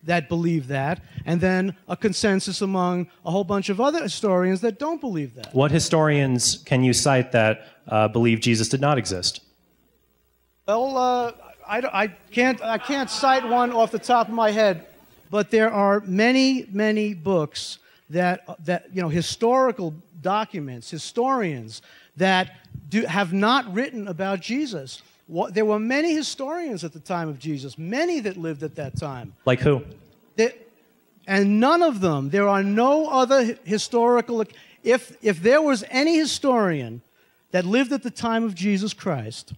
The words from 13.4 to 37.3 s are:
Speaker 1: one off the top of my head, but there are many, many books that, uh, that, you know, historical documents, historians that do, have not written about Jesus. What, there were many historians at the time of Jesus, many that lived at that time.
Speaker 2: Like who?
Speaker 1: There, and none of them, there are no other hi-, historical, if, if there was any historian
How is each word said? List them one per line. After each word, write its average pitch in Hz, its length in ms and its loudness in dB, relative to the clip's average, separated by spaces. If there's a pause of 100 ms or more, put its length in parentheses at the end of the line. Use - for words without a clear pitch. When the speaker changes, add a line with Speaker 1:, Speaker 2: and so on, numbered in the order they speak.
Speaker 1:
one 247 240 2
off 226 200 2
the 220 80 -4
top 233 280 2
of 214 60 -8
my 226 180 2
head, 208 340 2 (440)
but 208 220 -2
there 220 200 4
are 202 300 2
many, 247 680 2
many 214 420 0
books 165 680 -4 (300)
that, 180 380 -2
uh, 170 80 -14 (100)
that, 175 280 -4
you 185 80 -4
know, 165 80 -2
historical 220 840 0 (280)
documents, 160 680 -4
historians 165 920 -4 (360)
that 185 400 2 (320)
do, 220 160 0
have 175 260 0
not 220 420 0
written 220 340 -6
about 190 340 -4
Jesus. 220 600 -8 (260)
What, 170 260 -6
there 214 120 2
were 208 140 2
many 277 340 0
historians 285 680 -6
at 160 80 -10
the 165 80 -18
time 170 300 -6
of 139 100 -10
Jesus, 139 380 -8
many 269 420 -2
that 202 180 -6
lived 160 240 -6
at 156 140 -10
that 139 220 -8
time. 127 360 -10 (120)
Speaker 2:
Like 127 160 4
who? 143 220 2 (520)
Speaker 1:
There, 226 160 2 (720)
and 202 340 2
none 302 220 4
of 269 200 2
them, 143 280 0
there 202 180 2
are 196 140 2
no 247 460 2
other 262 380 4
hi-, 226 180 -4
historical, 233 800 0 (400)
if, - 380 0
if 190 200 0
there 262 200 6
was 269 280 0
any 311 280 2
historian 185 840 0 (500)